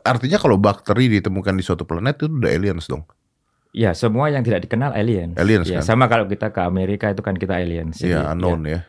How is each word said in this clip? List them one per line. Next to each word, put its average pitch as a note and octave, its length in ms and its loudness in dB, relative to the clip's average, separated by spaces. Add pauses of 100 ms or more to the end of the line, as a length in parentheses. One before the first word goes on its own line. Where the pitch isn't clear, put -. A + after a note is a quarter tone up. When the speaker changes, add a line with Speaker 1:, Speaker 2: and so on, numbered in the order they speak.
Speaker 1:
artinya B2 340 0
kalau D3+ 200 4
bakteri G#2 540 2
ditemukan F#2+ 460 0
di F#2 80 0
suatu E2+ 200 -2
planet G#2 340 -2
itu D#3 120 -4
udah C#3+ 200 0
aliens F#2+ 360 0
dong? D2 220 -8 (640)
Speaker 2:
Ya, G#2+ 200 2
semua A#2+ 360 0
yang C#3 160 -2
tidak A2 180 0
dikenal B2 300 -2
aliens. G2 440 -2
Speaker 1:
Aliens, F#2+ 300 4
Speaker 2:
Ya, F2+ 160 -2
Speaker 1:
kan? D#2+ 80 -2
Speaker 2:
sama A#2+ 180 4
kalau A2+ 180 2
kita G2+ 260 -4
ke - 100 -4
Amerika F#2+ 460 -2
itu G2+ 140 -2
kan G2+ 120 -4
kita F#2 220 -4
aliens. E2+ 420 -4
Speaker 1:
Iya, F2 240 0
Speaker 2:
Jadi, D2 120 -2
Speaker 1:
unknown F2 280 0
Speaker 2:
ya, D2+ 80 -6
Speaker 1:
ya. E2 200 -2